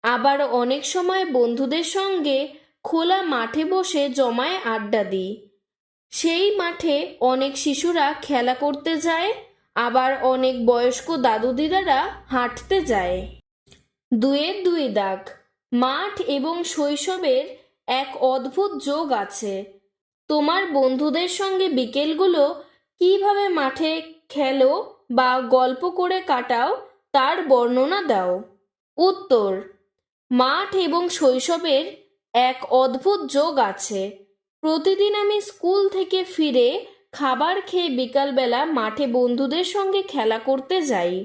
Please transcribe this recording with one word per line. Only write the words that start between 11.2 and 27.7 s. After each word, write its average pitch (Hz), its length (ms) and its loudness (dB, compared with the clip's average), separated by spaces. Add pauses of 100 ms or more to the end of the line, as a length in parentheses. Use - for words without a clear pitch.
দিদারা 311 480 0 (260)
হাঁটতে 247 560 -2
যায়। 185 360 0 (920)
দুয়ের 277 520 0
দুই 339 240 2
দাগ। 196 320 -2 (520)
মাঠ 277 420 0 (140)
এবং 285 260 -2 (100)
শৈশবের 294 840 -2 (420)
এক 269 220 -4 (120)
অদ্ভুত 262 480 0 (180)
যোগ 302 240 -2
আছে। 202 420 -4 (760)
তোমার 302 320 2 (100)
বন্ধুদের 277 580 0 (100)
সঙ্গে 381 280 0
বিকেলগুলো 302 760 2 (560)
কিভাবে 403 480 4
মাঠে 311 440 0 (360)
খেলো 269 440 2 (380)
বা 254 200 4 (180)
গল্প 254 420 4
করে 359 280 0 (120)
কাটাও, 247 400 0 (420)
তার 285 240 2 (120)
বর্ণনা 262 540 4